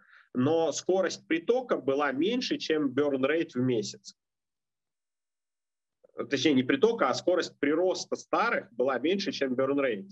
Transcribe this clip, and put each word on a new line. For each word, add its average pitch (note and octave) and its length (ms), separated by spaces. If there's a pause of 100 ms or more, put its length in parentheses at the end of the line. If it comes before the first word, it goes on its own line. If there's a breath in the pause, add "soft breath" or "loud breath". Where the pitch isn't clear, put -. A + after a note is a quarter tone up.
(340 soft breath)
Но D#3 400
скорость - 540
притока G#3+ 500
была C3+ 360
меньше, F#3 440
чем D3+ 360
burn C#3 280
rate D#3 340
в B2 60
месяц. A#2 520 (2250)
Точнее, C#3 240
не B2+ 100
притока, D3 460
а A#2+ 40
скорость E3 460
прироста D#3+ 560
старых - 580
была B2+ 260
меньше, E3+ 320
чем C3 220
burn C3+ 240
rate. A2 340